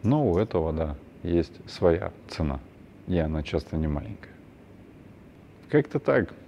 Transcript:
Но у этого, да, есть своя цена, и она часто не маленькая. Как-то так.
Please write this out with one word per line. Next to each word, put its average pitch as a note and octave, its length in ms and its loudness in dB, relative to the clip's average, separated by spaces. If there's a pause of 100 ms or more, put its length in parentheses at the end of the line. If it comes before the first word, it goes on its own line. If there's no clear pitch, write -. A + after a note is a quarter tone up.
Но C3+ 240 2
у F2 120 4
этого, E2+ 340 0
да, D#2 240 -4 (260)
есть E2 300 0 (180)
своя E2+ 420 2 (160)
цена, C#2 300 -2 (480)
и F2+ 120 0
она D#2 240 0
часто D#2+ 340 -6
не D#2 100 -2
маленькая. D2 460 -6 (1400)
Как-то D3 280 2
так. C3 340 2 (160)